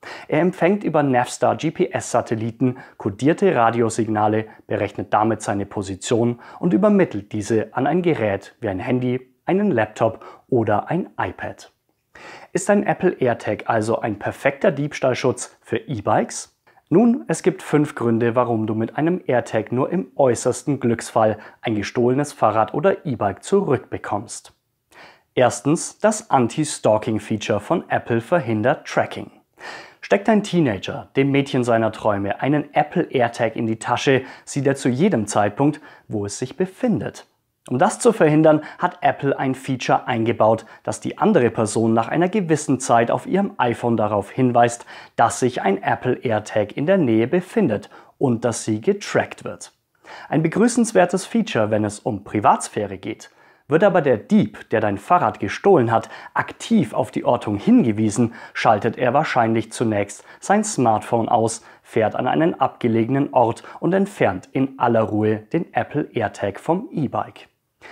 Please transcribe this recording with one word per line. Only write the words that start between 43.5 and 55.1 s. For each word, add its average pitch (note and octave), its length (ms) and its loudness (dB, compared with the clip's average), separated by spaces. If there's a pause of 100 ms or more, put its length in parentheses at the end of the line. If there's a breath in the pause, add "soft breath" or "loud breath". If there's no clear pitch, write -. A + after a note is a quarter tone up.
iPhone A#2 400 0
darauf G#2 320 -2
hinweist, A#2+ 560 2 (300 loud breath)
dass A#2 220 2
sich B2 220 0
ein G3 220 -2
Apple B2+ 320 -2
AirTag G#2+ 640 -4
in C#3 80 -2
der F#3+ 100 4
Nähe A#2 300 2
befindet C#3+ 640 -2 (260 loud breath)
und A#2+ 300 0
dass - 180 -2
sie A2 160 -2
getrackt - 640 -2
wird. - 280 -14 (580 loud breath)
Ein D#3+ 120 2
begrüßenswertes F#3+ 840 2
Feature, A2+ 440 0
wenn G#2+ 140 0
es G#2 160 -4
um G#2 240 -6
Privatsphäre G#2+ 720 0
geht. - 340 -12 (380 soft breath)
Wird E3 140 4
aber F#3 180 4
der C3+ 160 2
Dieb, - 540 0
der A2 100 2
dein G2+ 160 0
Fahrrad C3 440 0